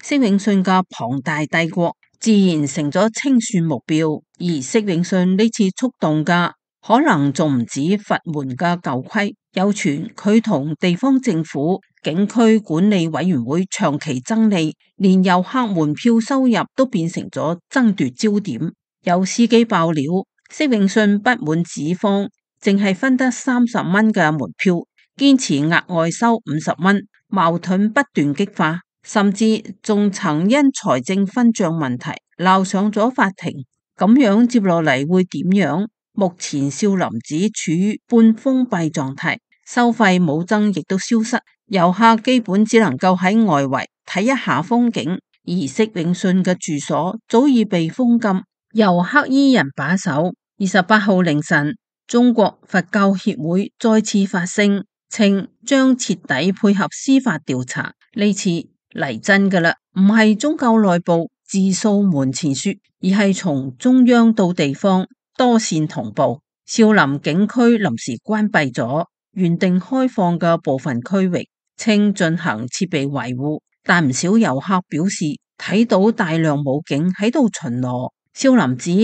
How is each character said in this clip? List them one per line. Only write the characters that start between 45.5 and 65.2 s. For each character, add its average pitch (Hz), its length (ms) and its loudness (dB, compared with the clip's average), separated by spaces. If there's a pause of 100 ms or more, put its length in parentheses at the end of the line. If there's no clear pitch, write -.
釋 214 340 -2
永 170 140 0
信 185 280 0
嘅 185 120 0
住 147 280 -6
所 165 320 -4 (120)
早 254 200 2
已 240 160 4
被 180 240 -2
封 233 320 0
禁， 220 120 -2 (420)
由 185 300 2
黑 277 240 0
衣 269 240 4
人 175 240 2
把 151 200 -2
守。 175 380 -2 (260)
二 202 60 -2
十 185 160 2
八 214 180 2
號 196 220 2
凌 151 180 0
晨， 151 360 -2 (320)
中 240 260 2
國 214 300 0
佛 185 180 -2
教 196 320 0
協 190 240 -4
會 175 400 -2
再 220 240 2
次 202 240 0
發 185 180 -4
聲， 202 420 0 (260)
稱 196 360 0 (160)
將 262 320 2
徹 214 200 -4
底 151 360 -2
配 202 220 2
合 196 180 -2
司 269 280 0
法 208 180 -2
調 127 260 -4
查。 - 300 -10 (220)
呢 202 180 0
次 190 160 -4 (460)
嚟 135 240 -6
真 196 320 2
㗎 180 100 2
喇， 165 120 2 (260)
唔 - 20 4 (100)
係 214 240 4
宗 294 220 -2
教 226 220 2
內 190 180 2
部 170 320 -2 (180)
自 196 120 -4
掃 196 420 0
門 139 300 0
前 135 240 -4
雪， - 240 -4 (220)
而 185 100 0
係 196 240 2
從 139 420 -4
中 254 300 4
央 233 260 6
到 185 180 2
地 147 220 0
方 185 320 0 (320)